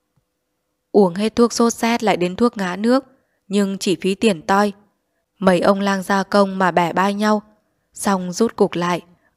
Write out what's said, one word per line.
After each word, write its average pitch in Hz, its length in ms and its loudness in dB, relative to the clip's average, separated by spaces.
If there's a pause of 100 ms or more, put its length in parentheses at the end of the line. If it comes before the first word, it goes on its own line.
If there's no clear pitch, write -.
(920)
Uống 180 240 2
hết 214 200 -4
thuốc 233 180 2
sốt 233 200 0
rét 233 300 -4
lại 190 140 0
đến 180 180 -2
thuốc 233 220 -2
ngã 180 180 -6
nước, 240 300 0 (420)
nhưng 196 300 -2
chỉ 185 240 -2
phí 196 140 -2
tiền 190 260 0
toi. 196 320 0 (680)
Mấy 180 200 4
ông 196 200 2
lang 196 240 -2
gia 196 200 0
công 196 340 0
mà 185 140 2
bẻ 170 220 0
bai 196 200 0
nhau, 214 280 0 (520)
xong 185 380 -4
rút 226 240 -2
cục 196 180 0
lại, 175 280 -2 (360)